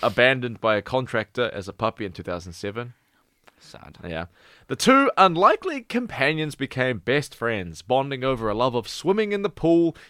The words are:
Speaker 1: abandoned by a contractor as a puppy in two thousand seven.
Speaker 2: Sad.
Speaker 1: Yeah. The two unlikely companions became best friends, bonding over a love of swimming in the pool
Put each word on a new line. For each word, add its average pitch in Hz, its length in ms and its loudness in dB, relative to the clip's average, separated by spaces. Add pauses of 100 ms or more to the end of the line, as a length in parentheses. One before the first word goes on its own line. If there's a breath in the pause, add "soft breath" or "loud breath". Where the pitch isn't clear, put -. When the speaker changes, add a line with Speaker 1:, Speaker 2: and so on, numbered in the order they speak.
Speaker 1:
abandoned 120 580 2
by 110 160 2
a 101 60 0
contractor 123 680 -2
as 98 160 -8
a 98 40 -10
puppy 110 320 -4
in 98 60 -6
two 87 140 -14
thousand 87 300 -8
seven. 117 400 -10 (680)
Speaker 2:
Sad. - 440 -20
Speaker 1:
Yeah. 82 200 -6 (420 soft breath)
The - 80 -6
two 269 420 4
unlikely 214 680 4
companions 156 720 -4
became 127 420 -2
best 135 380 -2
friends, 98 460 -6
bonding 131 420 -2
over 120 240 -2
a 104 60 0
love 120 200 0
of 120 140 -4
swimming 202 420 -2
in 202 120 -2
the 202 80 -2
pool 170 440 2 (160 loud breath)